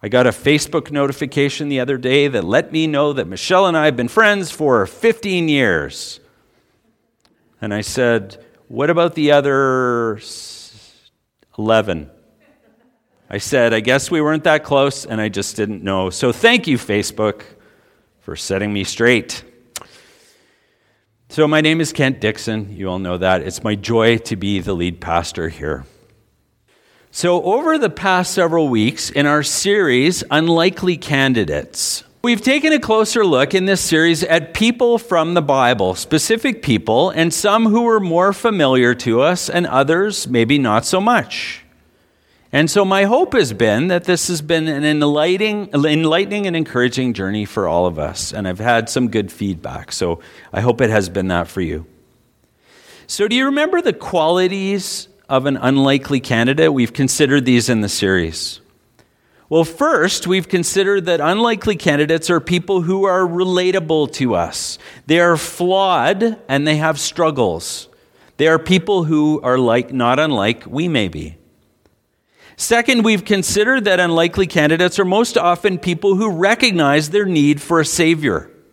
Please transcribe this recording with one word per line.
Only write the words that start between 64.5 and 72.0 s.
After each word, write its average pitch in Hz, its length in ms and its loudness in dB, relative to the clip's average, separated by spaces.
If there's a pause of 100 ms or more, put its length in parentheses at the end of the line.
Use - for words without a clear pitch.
They 160 140 2
are 175 180 4
flawed 190 1080 0
and 139 180 0
they 151 120 0
have 156 220 -2
struggles. 127 920 -2 (480)
They 147 100 2
are 160 100 4
people 185 460 2
who 151 400 2
are 127 160 2
like, 123 340 0
not 127 240 2
unlike 120 480 0
we 156 220 -6
may 117 220 0
be. 78 280 -12 (1160)